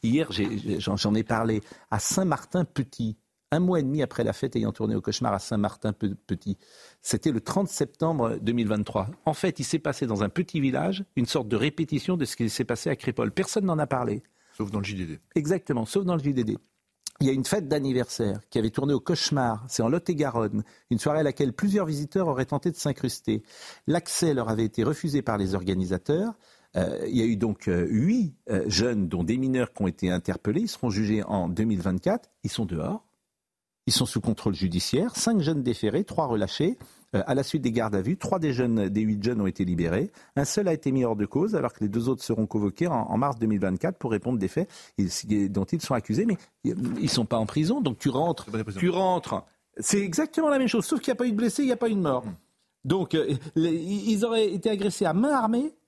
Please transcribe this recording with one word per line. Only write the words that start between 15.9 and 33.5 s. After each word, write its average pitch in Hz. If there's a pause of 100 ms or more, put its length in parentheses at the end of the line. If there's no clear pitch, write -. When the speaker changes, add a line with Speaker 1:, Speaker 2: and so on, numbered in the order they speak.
Speaker 1:
dans 180
le 151
J 143
D 127
D. 107 (640)
Il 139
y -
a 135
une 135
fête 190
d'anniversaire 123 (100)
qui -
avait 110
tourné 143
au 135
cauchemar, 123
c'est -
en 113
Lot-et-Garonne, 123 (260)
une 123
soirée 147
à 160
laquelle 143
plusieurs 202
visiteurs 156
auraient 131
tenté 151
de -
s'incruster. 120 (420)
L'accès 165
leur 117
avait 110
été 110
refusé 143
par 110
les 95
organisateurs. 92 (420)
Euh, -
il 123
y 120
a 110
eu 113
donc, 104
euh, 90
huit, 165 (160)
euh, 101
jeunes, 104
dont 87
des 107
mineurs, 131
qui -
ont 95
été 90
interpellés. 95
Ils 233
seront -
jugés 107
en 95
deux 92
mille 104
vingt-quatre. 98 (140)
Ils 110
sont 113
dehors. 82 (800)